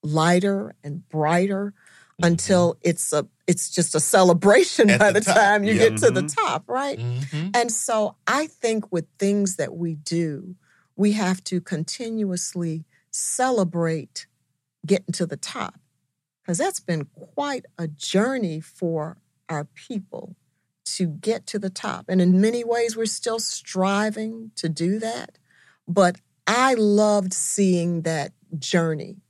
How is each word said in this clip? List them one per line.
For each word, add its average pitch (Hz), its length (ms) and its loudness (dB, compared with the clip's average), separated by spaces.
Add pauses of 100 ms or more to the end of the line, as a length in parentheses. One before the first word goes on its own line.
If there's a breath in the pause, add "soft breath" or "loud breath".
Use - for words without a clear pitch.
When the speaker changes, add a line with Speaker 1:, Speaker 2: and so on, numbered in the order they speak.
Speaker 1:
lighter 180 800 0
and 147 260 -12
brighter 190 640 0 (480 soft breath)
Speaker 2:
Mm-hmm. 170 120 4
Speaker 1:
until 175 480 2
it's - 320 -2
a, 151 120 0 (220)
it's 180 220 0
just - 260 -2
a 151 60 2
celebration 202 880 6
Speaker 2:
At 190 100 6
Speaker 1:
by 208 140 6
Speaker 2:
the 208 80 2
Speaker 1:
the 214 60 -4
Speaker 2:
top. 190 100 4
Speaker 1:
time 208 260 4
you 208 100 2
Speaker 2:
Yep. 220 180 6
Speaker 1:
get 220 80 -2
to 240 120 6
the 190 80 0
Speaker 3:
Mm-hmm. - 260 -2
Speaker 1:
top, - 220 -2
right? 262 320 -4
Speaker 2:
Mm-hmm. 135 540 -6
Speaker 1:
And 240 180 0
so 220 460 -2 (100)
I 285 200 0
think 220 440 -4
with 170 140 -2 (120)
things 202 380 0
that - 220 -6
we 170 180 -4
do, 170 600 -6 (400)
we 208 160 2
have 185 320 0
to 180 160 -4
continuously 180 1200 -6 (260)
celebrate 175 1160 -2 (580)
getting 185 280 -2
to 180 120 -2
the 147 120 -10
top, - 420 -10 (680)
'cause 170 120 -4
that's 370 240 -2
been 156 240 -4
quite 277 580 -8 (140)
a 170 100 -6
journey 214 720 -2
for 165 560 -6 (320)
our 151 160 -6
people - 720 -12 (480)
to - 240 -4
get 214 400 -4
to - 100 -8
the 196 120 -6
top. - 400 -10
And 185 120 2
in 180 200 6
many 233 240 2
ways, 233 320 0
we're 226 80 -2
still 226 340 -4
striving 214 1200 -4
to 170 100 -6
do 170 320 -2
that. 226 380 -8 (500 soft breath)
But 180 320 2 (260)
I 254 280 4
loved 208 600 4
seeing 175 680 0
that 160 320 -4 (240)
journey. 160 720 -2